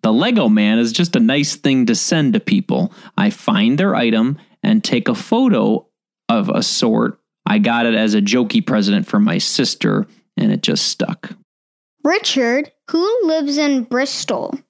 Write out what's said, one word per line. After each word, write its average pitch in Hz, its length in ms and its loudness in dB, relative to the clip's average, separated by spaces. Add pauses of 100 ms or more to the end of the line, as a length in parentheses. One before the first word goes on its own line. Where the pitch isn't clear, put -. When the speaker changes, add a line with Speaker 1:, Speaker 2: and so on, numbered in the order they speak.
Speaker 1:
The 113 80 2
Lego 175 360 2
man 107 300 2
is 117 140 0
just 170 240 -2
a 123 40 2
nice 143 360 0
thing 131 300 0
to 113 100 2
send 147 380 0
to 107 60 0
people. - 520 -2 (260)
I 104 120 2
find 110 460 0
their 185 200 0
item 117 420 0 (240)
and 107 220 2
take 120 240 -2
a 123 80 0
photo 170 720 0 (420)
of 107 200 0
a - 140 0
sort. 117 560 0 (280)
I 107 120 2
got 120 280 2
it 113 80 0
as 107 200 0
a 104 80 2
jokey 110 420 0
present 101 420 0
for 107 120 -2
my 101 200 2
sister, - 680 -2 (300)
and 107 160 0
it - 100 -2
just - 260 -2
stuck. - 420 -8 (760)
Speaker 2:
Richard, 277 680 0 (200)
who 403 360 0
lives 302 320 -2
in 285 260 0
Bristol, 254 720 -6 (120)